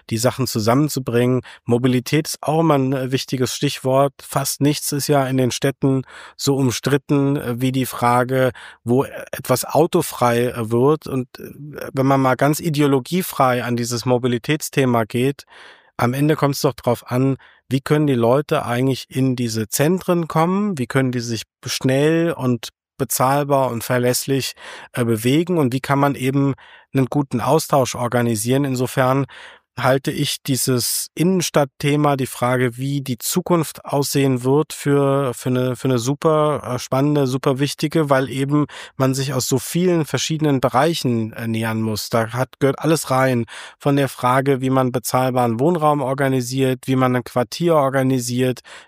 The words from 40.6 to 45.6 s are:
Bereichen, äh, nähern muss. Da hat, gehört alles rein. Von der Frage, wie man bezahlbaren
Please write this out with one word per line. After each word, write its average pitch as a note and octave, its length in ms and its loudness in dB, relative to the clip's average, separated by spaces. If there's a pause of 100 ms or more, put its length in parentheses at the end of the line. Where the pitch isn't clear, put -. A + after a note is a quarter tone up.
Bereichen, B2 760 0
äh, A#2 120 -8
nähern A2+ 360 -2
muss. A2 260 -4
Da A2+ 200 0
hat, B2 300 -6
gehört C3+ 200 2
alles D#3 320 0
rein. C3 340 2 (340)
Von C#3+ 180 2
der C#3 120 2
Frage, C3 520 2
wie C3 100 0
man C3 220 2
bezahlbaren B2 680 0